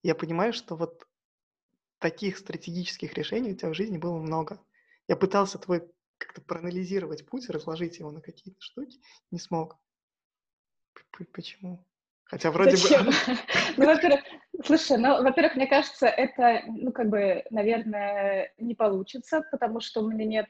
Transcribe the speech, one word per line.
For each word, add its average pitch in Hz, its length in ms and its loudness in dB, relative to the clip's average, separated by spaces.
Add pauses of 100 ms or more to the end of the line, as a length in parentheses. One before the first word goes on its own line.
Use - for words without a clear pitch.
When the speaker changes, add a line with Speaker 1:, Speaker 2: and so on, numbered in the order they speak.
Speaker 1:
Я 160 120 0
понимаю, 170 380 -2
что 180 240 -10
вот 165 300 -8 (920)
таких 185 400 -4
стратегических - 760 -10
решений 208 380 -6
у 190 40 -8
тебя 165 140 -6
в 156 40 -6
жизни 190 240 -6
было 170 200 -6
много. 160 400 -6 (480)
Я 170 100 2
пытался 196 420 2
твой 175 300 -4 (300)
как-то - 220 -16
проанализировать 175 880 -6
путь, 247 240 -12
разложить 165 480 -8
его 151 120 -14
на 151 100 -18
какие-то - 400 -20
штуки, - 400 -16 (300)
не 175 80 -10
смог. 160 400 -8 (1160)
П-, - 240 -20
п-, 175 140 -12
почему? 180 540 -14 (380)
Хотя 170 280 -2
вроде 180 200 6
бы 190 40 6
Speaker 2:
Зачем? 196 300 6
<laughs> 254 400 0 (100)
Speaker 1:
<laughs> - 200 -2
Speaker 2:
Ну, 269 100 8
во-первых, 311 340 6 (440)
слушай, 285 340 4
ну, 254 240 4
во-первых, 294 340 4
мне 262 100 2
кажется, 269 400 2
это, 240 640 4
ну, 226 240 -6
как 226 160 0
бы, 202 420 2
наверное, 208 1080 -2
не 233 160 -6
получится, 220 760 -2
потому 233 300 -4
что - 200 -6
у 214 100 -2
меня 220 160 -4
нет 214 240 -2